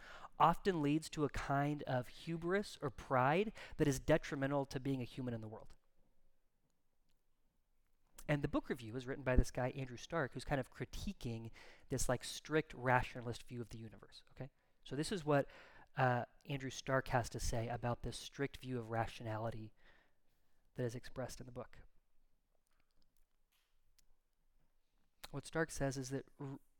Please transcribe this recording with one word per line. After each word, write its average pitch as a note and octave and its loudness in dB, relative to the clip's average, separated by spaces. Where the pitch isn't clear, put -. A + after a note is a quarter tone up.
often E3+ 6
leads D3 2
to D3+ 0
a C3 2
kind C#3+ 0
of B2+ 0
hubris E3+ -2
or C#3+ 0
pride D3 4
that D3+ 6
is C3 4
detrimental C#3+ 2
to - -4
being C3 0
a A#2+ -4
human B2 -4
in A2+ -4
the A2 -8
world. G#2+ -12
And D3 2
the C#3+ 4
book C#4+ 0
review A#2+ -4
is B2 -6
written C3+ -4
by B2+ 4
this B2+ 8
guy, B2+ -2
Andrew B2+ -6
Stark, D3+ -2
who's C3+ -6
kind C#3 0
of B2 -2
critiquing - -6
this, C3 2
like, B2 2
strict - 0
rationalist B2 2
view A#2+ -6
of G#2+ -12
the A#2 -12
universe, G#2 -16
okay? C3+ -10
So - -8
this D3+ 0
is F3 -2
what, C#3+ 6
uh, B2 6
Andrew C3+ -4
Stark - 0
has A#2+ 2
to A#2+ -6
say A#2 2
about A#2+ -2
this A#2+ -4
strict - -4
view B2+ -6
of A2 -6
rationality A2+ -2
that C3 0
is A2+ 0
expressed - -8
in B2+ -14
the B2 -14
book. - -12
What C#3 -8
Stark D#3+ 0
says C#3 0
is B2+ -4
that C3+ -4
r-, C#3 -8